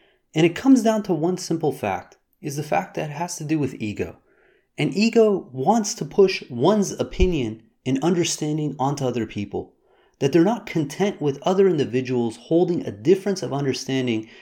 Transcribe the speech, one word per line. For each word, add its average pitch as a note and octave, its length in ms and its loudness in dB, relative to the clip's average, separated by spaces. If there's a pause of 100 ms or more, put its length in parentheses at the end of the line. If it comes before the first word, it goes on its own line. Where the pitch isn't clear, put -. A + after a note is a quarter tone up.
(360)
And D#3+ 100 4
it E3+ 100 2
comes B3+ 280 6
down A3 200 2
to F#3+ 100 -2
one E3+ 240 0
simple E3 340 -2
fact, G2 460 -6 (240)
is C#3 160 -8
the D3+ 60 -6
fact F3+ 320 -2
that D#3 140 -4
it D3 40 -10
has E3+ 240 -8
to D#3+ 60 -10
do D#3 140 -2
with - 240 -2
ego. G#2+ 360 -6 (600)
And D3 180 -2
ego G#3+ 560 2
wants F#3 440 0
to - 100 -6
push F#3+ 440 2
one's E3 420 2
opinion B2+ 720 0 (220)
and C3+ 180 0
understanding D#3 720 -2
onto C#3 280 -2
other A#2 200 -2
people, G2+ 480 -8 (460)
that C#3 120 0
they're E3+ 120 6
not A3 240 -2
content F#3 540 -2
with C#3+ 220 -2
other F#3+ 240 4
individuals B2 680 0
holding E3+ 480 0
a A#2 60 -6
difference F#3 500 0
of C3 120 -6
understanding C3 720 -2 (140)